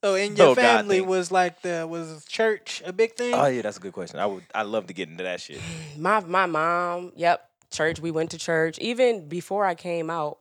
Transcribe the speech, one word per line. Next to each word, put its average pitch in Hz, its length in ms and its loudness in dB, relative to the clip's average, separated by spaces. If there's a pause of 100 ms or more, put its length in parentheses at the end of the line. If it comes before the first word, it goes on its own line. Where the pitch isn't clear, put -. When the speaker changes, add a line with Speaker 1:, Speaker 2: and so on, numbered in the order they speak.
Speaker 1:
So 202 120 2
in 208 200 -2
your 185 140 10
Speaker 2:
No 131 60 8
God 254 60 4
Speaker 1:
family 214 380 6
Speaker 2:
thing. 190 80 0
Speaker 1:
was, 185 240 0
like, 180 320 2
the, 170 260 -4
was 160 360 -10
church - 600 -2
a 185 80 -8
big 220 220 0
thing? 240 180 -2
Speaker 2:
Oh, 143 140 4
yeah, 127 160 -2
that's 101 140 -6
a - 20 -18
good 92 140 -12
question. 82 260 -10
I 101 80 0
would, 95 160 -6 (100)
I'd 107 140 -2
love 104 200 -4
to 90 60 -14
get 85 160 -6
into 85 140 -10
that 90 180 -6
shit. 73 180 -14 (200)
Speaker 3:
<sighs> 147 180 -16
My, 190 220 2
my 185 260 0
mom, 175 720 -2
yep, 170 340 0 (220)
church. 156 280 -2
We 165 120 -6
went 160 200 -4
to 165 60 -12
church. 160 420 -2
Even 233 480 0
before 185 380 -4
I 180 80 0
came 170 380 -6
out 151 300 -6